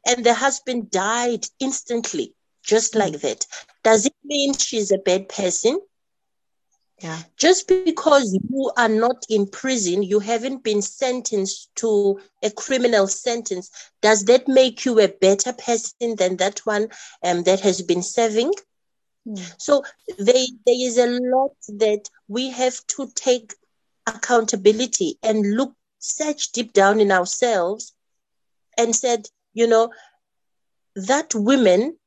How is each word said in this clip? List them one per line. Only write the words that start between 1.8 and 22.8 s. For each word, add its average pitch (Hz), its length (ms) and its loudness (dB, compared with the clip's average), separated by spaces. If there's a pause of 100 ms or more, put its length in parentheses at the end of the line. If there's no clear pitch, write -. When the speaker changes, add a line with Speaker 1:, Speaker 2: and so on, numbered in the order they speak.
Speaker 1:
just 220 300 0
Speaker 2:
Mm. 220 60 0
Speaker 1:
like 165 240 -2
that. 120 240 -4 (360)
Does 220 220 4
it 269 180 -2
mean 285 300 -2
she's 214 400 -2
a 190 60 2
bad 190 320 -2
person? 208 500 -2 (1200)
Speaker 2:
Yeah. 160 200 -10 (160)
Speaker 1:
Just 359 280 2
because 311 720 2 (120)
you 269 260 -4
are 233 140 2
not 233 400 0
in 208 160 0
prison, 202 560 -2
you 196 180 0
haven't 233 420 -4
been 208 200 0
sentenced 240 920 -6
to 202 440 0 (220)
a 214 80 -2
criminal 233 560 0
sentence, 226 640 -6 (320)
does 208 240 4
that 247 220 4
make 262 360 2
you 233 160 4
a 196 80 6
better 196 460 0
person 233 640 -6
than 185 200 0
that 185 300 -2
one, 214 220 -2 (360)
um, 175 200 0
that 185 160 4
has 190 200 0
been 180 220 0
serving? 233 500 0 (760)
Speaker 2:
Mm. 185 320 -12
Speaker 1:
So 285 240 0 (360)
they, 247 300 2 (180)
there 254 80 4 (140)
is 233 100 0
a 240 80 4
lot 247 500 -2 (220)
that 208 320 0 (180)
we 254 220 -4
have 254 380 -4